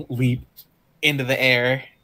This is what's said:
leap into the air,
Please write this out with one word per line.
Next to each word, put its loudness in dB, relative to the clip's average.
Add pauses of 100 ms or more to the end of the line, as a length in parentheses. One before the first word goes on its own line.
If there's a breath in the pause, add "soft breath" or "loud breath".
leap -2 (560)
into 0
the -2
air, 2 (200)